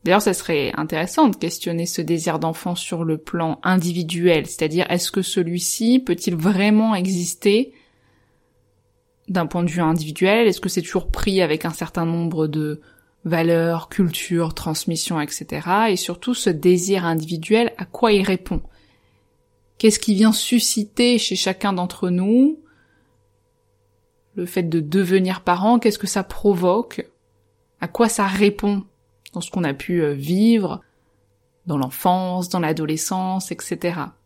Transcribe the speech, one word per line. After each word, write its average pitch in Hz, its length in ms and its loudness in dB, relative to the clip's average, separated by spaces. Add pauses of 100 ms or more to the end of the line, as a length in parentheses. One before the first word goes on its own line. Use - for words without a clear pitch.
D'ailleurs, 190 200 4
ça 202 100 2
serait 156 440 -2
intéressant 175 520 0
de 190 80 0
questionner 170 480 -4
ce 175 160 -6
désir 165 380 -2
d'enfant 165 360 -4
sur 170 300 -6
le 160 140 -2
plan 160 440 -4
individuel, 170 840 2
c'est-à-dire 160 440 -2
est-ce 175 200 -2
que 196 100 -2
celui-ci 180 760 0
peut-il 185 380 -2
vraiment 208 580 2
exister 190 800 0 (1500)
d'un 180 160 0
point 175 180 -2
de 175 80 0
vue 175 120 -2
individuel ? 170 640 2
Est-ce 190 140 2
que 185 100 -4
c'est 185 100 -2
toujours - 300 -4
pris 190 320 0
avec 160 240 0
un 165 60 -4
certain 165 340 -6
nombre 165 400 0
de 151 340 -4 (460)
valeurs, 165 640 0
cultures, 170 640 0
transmissions, 160 680 -4
et 147 80 -4
cetera ? 175 640 -2
Et 185 60 2
surtout, 175 360 -4
ce - 160 0
désir 180 560 2
individuel, 165 720 0
à 185 80 -8
quoi - 280 2
il 196 100 4
répond ? 196 400 -2 (1120)
Qu'est-ce 220 240 4
qui 214 140 0
vient 220 180 6
susciter 240 840 2
chez 208 180 -2
chacun 190 380 -2
d'entre 180 340 -4
nous 233 500 2 (1800)
le 175 120 -6
fait 180 160 -2
de 165 180 0
devenir 185 600 0
parent ? 196 360 4
Qu'est-ce 220 200 2
que - 80 -6
ça 190 180 -2
provoque ? 185 840 0 (760)
À 175 60 -8
quoi 233 200 2
ça 214 180 -2
répond 202 580 0 (480)
dans - 80 -8
ce - 100 -12
qu'on 180 120 -2
a 139 120 -2
pu, 170 280 -2
euh, 147 100 0
vivre 185 680 2 (840)
dans 151 120 -2
l'enfance, 180 680 -2
dans 185 100 -2
l'adolescence, 165 960 -4
et 160 80 -10
cetera ? 175 540 -6 (120)